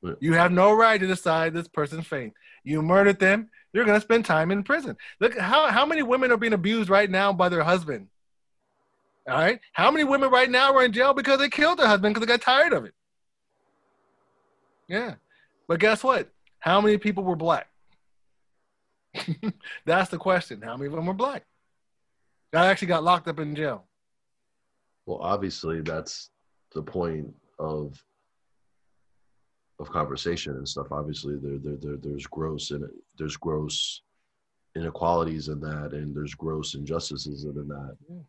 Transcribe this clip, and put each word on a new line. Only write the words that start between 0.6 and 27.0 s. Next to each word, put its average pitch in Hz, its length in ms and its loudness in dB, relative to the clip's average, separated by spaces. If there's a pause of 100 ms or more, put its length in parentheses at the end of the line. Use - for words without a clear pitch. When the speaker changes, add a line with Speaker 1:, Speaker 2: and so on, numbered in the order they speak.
Speaker 2:
right 220 260 6
to 190 80 -2
decide 165 460 0
this 165 160 -6
person's 160 360 -6
fate. 127 280 -8 (300)
You 156 180 -2
murdered 196 380 4
them. 202 300 2 (220)
You're 226 140 2
gonna 208 160 4
spend 226 240 2
time 160 260 2
in 202 120 -2
prison." 269 340 -4 (240)
Look, 233 160 2
how, 277 320 2
how 233 160 4
many 311 180 0
women 254 300 2
are 226 40 2
being 226 160 0
abused 202 360 0
right 196 200 4
now 190 220 2
by 180 180 2
their 170 140 0
husband? 156 460 -2 (1160)
All 131 60 -4
right? 175 260 2 (140)
How 180 160 4
many 311 140 2
women 269 260 2
right 254 220 6
now 269 240 4
are 254 100 6
in 240 60 2
jail 254 240 4
because 269 240 2
they 277 100 2
killed 311 300 2
their 269 80 6
husband 208 260 4
'cause 220 80 -2
they 226 60 -4
got 240 140 2
tired 277 320 4
of 131 120 -2
it? 92 80 -18 (1900)
Yeah. 202 280 -6 (520)
But 165 120 0
guess 214 240 2
what? 254 260 0 (300)
How 185 200 4
many 208 200 4
people 202 240 -2
were 180 120 -2
black? 160 320 0 (1500)
<laughs> - 100 -10 (600)
That's 180 260 2
the 175 60 -8
question. 165 440 -2
How 113 160 -12
many 139 100 -8
of 143 60 -8
them 160 120 -6
were 185 80 -4
black? 254 300 -4 (1080)
That 170 160 4
actually 190 220 2
got 165 140 2
locked 175 240 2
up 156 120 -6
in 147 160 -6
jail. 139 300 -6 (1200)
Speaker 1:
Well, - 160 -8
obviously, 85 600 -6
that's 78 480 -10 (440)
the 80 80 -8
point 80 520 -6 (260)